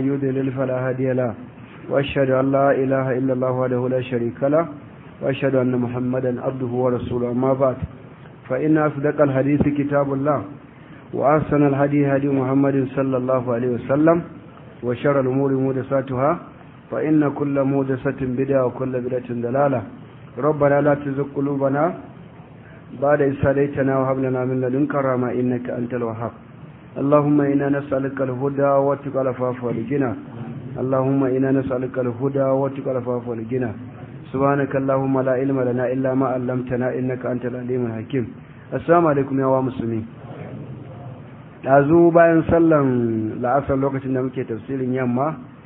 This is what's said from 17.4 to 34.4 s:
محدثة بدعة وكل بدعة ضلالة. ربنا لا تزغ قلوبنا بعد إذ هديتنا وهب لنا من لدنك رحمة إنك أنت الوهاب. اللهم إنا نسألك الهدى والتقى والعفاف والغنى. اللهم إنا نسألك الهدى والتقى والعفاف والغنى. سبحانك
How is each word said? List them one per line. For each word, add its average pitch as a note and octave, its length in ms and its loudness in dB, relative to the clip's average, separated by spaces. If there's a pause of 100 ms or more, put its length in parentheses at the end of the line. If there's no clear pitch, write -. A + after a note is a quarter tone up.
محدثة C3+ 580 0
بدعة C3 440 0
وكل B2+ 360 -4
بدعة B2 300 -4
ضلالة. A#2+ 500 0 (560)
ربنا C#3+ 440 4
لا D3 120 4
تزغ C#3+ 300 -2 (120)
قلوبنا C#3 480 0 (1160)
بعد D3 200 4
إذ C#3 140 2 (120)
هديتنا C#3 520 2
وهب C3+ 200 0
لنا B2+ 260 0
من C3 160 0
لدنك C3+ 340 0
رحمة B2+ 360 0
إنك B2 380 -2
أنت A#2+ 240 -6
الوهاب. A2+ 380 -4 (640)
اللهم D3 440 4
إنا C#3+ 280 2
نسألك C3+ 520 -2
الهدى C#3 500 0 (140)
والتقى C#3 340 -2
والعفاف B2 440 -2
والغنى. A#2+ 480 -2 (680)
اللهم C3 440 2
إنا C3 280 2
نسألك C3 480 0
الهدى C3+ 480 0 (120)
والتقى C3+ 300 -4
والعفاف B2 380 -2
والغنى. A#2 440 -4 (600)
سبحانك C#3 440 2